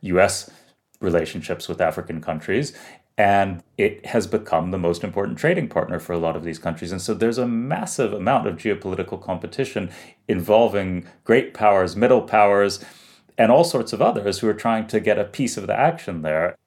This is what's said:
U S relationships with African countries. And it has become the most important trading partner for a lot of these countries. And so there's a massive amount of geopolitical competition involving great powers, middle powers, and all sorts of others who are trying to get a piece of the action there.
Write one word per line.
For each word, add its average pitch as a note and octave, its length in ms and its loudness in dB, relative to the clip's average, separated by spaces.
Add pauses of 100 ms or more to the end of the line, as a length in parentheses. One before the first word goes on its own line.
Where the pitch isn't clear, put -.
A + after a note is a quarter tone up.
U F2+ 180 0
S - 320 2 (480)
relationships E2+ 680 -4
with E2 120 -8
African E2+ 420 -2
countries. F#2+ 520 -4 (440)
And G2 460 2 (140)
it - 300 -2
has G#2+ 200 -2
become F2+ 440 -2
the F#2+ 60 -4
most E2+ 260 -2
important G2+ 340 -6
trading F2 320 0
partner F2 300 -4
for - 120 -12
a E2+ 60 -2
lot E2 180 -2
of D#2+ 80 -8
these E2 160 -8
countries. E2+ 320 -8
And F#2+ 100 -6
so A2+ 120 -4
there's A2+ 240 0
a B2 100 -2
massive B2 640 -2
amount G#2+ 360 0
of F2 100 -6
geopolitical F#2+ 640 -4
competition F#2 680 -6 (380)
involving G2 800 2 (180)
great - 300 2
powers, F#2+ 420 2
middle A#2+ 280 4
powers, G2+ 600 4 (540)
and A#2 160 6
all D#3 100 8
sorts C#3 300 -2
of G#2+ 80 0
others G2+ 380 0
who A2 100 2
are G#2+ 40 2
trying A2 340 -2
to A2 120 0
get G#2 200 2
a G#2 40 2
piece A#2 320 -4
of G2 120 -8
the - 120 0
action C3 440 0
there. D#2+ 320 0 (120)